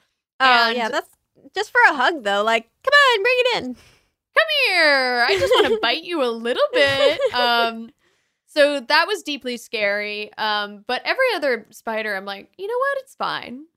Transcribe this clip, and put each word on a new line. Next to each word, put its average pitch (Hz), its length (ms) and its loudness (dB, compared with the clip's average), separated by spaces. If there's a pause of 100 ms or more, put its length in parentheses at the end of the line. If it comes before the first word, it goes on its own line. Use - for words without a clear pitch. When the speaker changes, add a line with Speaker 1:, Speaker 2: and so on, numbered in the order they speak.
(400)
Speaker 1:
Oh, 247 280 4
yeah, 233 200 -2
Speaker 2:
And 247 60 -6
Speaker 1:
that's 339 160 -6 (440)
just 403 160 -6
for 494 180 2
a 339 60 2
hug, 285 300 0
though. 202 180 0
Like, 226 260 0 (140)
"Come 539 100 0
on, 523 300 6
bring 494 160 2
it 494 260 0
in." 254 100 -10
Speaker 2:
"Come - 760 -4 (200)
here. 269 600 2
I 381 80 2
just 466 180 2
wanna 415 160 4
Speaker 1:
<laughs> 440 120 0
Speaker 2:
bite 269 220 -2
you 349 180 -4
a 247 100 0
little 233 400 -2
bit." 277 540 2
Speaker 1:
<laughs> 427 80 -2
Speaker 2:
Um, 233 560 -2 (560)
so 285 340 2
that 302 260 0
was 392 160 -6
deeply 254 360 -8
scary. 208 800 -6
Um, 208 480 -6
but 247 180 -4
every 480 300 0
other 269 360 -4
spider, 220 460 -8
I'm 196 80 -10
like, 196 320 -14
"You 381 120 -10
know 480 100 -4
what? 554 200 -2
It's - 160 -16
fine." 214 520 -8 (100)